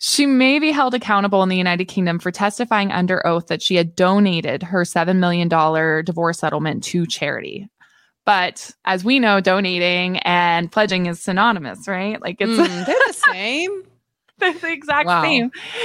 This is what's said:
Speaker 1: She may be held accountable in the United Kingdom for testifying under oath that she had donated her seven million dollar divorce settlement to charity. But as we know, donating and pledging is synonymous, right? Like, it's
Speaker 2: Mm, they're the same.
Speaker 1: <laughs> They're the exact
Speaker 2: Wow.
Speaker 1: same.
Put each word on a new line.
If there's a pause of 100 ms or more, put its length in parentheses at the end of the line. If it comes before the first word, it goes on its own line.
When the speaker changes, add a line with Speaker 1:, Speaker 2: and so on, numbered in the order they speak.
Speaker 1:
She
may
be
held
accountable
in
the
United
Kingdom
for
testifying
under
oath
that
she
had
donated
her
seven
million
dollar
divorce
settlement
to
charity. (580)
But (120)
as
we
know,
donating
and
pledging
is
synonymous,
right?
Like,
it's
Speaker 2:
Mm,
they're (100)
the (200)
same.
Speaker 1:
<laughs>
They're
the
exact
Speaker 2:
Wow.
Speaker 1:
same. (320)